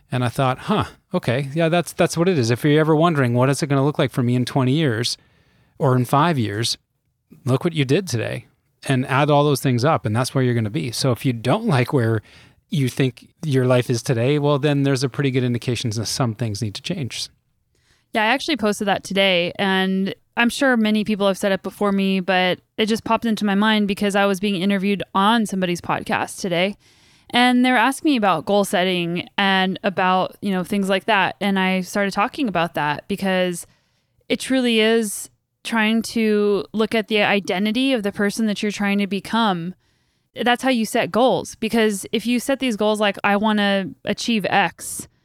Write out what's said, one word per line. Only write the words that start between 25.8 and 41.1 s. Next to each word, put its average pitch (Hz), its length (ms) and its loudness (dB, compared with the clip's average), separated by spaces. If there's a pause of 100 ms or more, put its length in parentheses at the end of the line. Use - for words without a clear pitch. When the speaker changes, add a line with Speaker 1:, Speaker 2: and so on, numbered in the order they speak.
Speaker 2:
podcast 147 600 -4
today, 190 360 -2 (540)
and 247 340 4
they 254 60 4
were 254 60 4
asking 269 360 2
me 269 40 2
about 190 300 2
goal 202 180 2
setting 180 720 -2
and 190 460 2
about, 185 580 0
you 208 120 -4
know, 185 100 -2
things 196 260 -2
like 190 180 -2
that. 196 340 2
And 196 180 0
I 185 220 0
started 196 320 -4
talking 254 360 -2
about 170 260 -2
that 147 340 -4
because 185 580 -2 (640)
it 247 100 0
truly 247 420 0
is 220 480 0 (380)
trying 220 340 0
to 208 720 0
look 214 220 -2
at 220 140 -2
the 214 120 0
identity 208 720 0
of 226 100 -2
the 196 100 -4
person 208 340 -2
that 208 160 -4
you're 208 100 -2
trying 202 260 -2
to 202 80 0
become. 185 680 -2 (680)
That's 240 200 2
how 262 80 0
you 226 160 0
set 214 240 -2